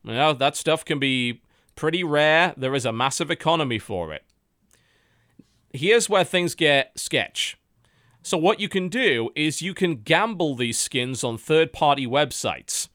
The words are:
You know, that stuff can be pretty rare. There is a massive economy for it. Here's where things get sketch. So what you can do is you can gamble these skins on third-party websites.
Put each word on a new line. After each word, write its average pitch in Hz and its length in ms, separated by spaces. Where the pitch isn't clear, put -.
You 110 100
know, 147 200
that 139 220
stuff 156 300
can 151 120
be 131 440
pretty 165 280
rare. 156 520
There 131 180
is 131 120
a 117 80
massive 131 360
economy 156 480
for 87 360
it. 73 100
Here's 196 380
where 196 140
things 175 320
get 143 420
sketch. - 600
So - 140
what 170 220
you 202 100
can 185 180
do 151 480
is 151 260
you 180 120
can 170 240
gamble 165 580
these 117 240
skins 127 440
on 117 140
third-party 151 720
websites. 117 880